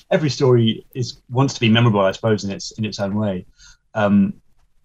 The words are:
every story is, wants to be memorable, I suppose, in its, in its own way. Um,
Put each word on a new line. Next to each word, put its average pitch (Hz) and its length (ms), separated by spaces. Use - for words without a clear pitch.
every 151 200
story 120 640
is, 127 260
wants 131 240
to - 60
be 117 80
memorable, 113 320
I 95 120
suppose, 107 300
in 101 80
its, 92 220
in 110 120
its 104 140
own 98 160
way. 104 300
Um, 101 460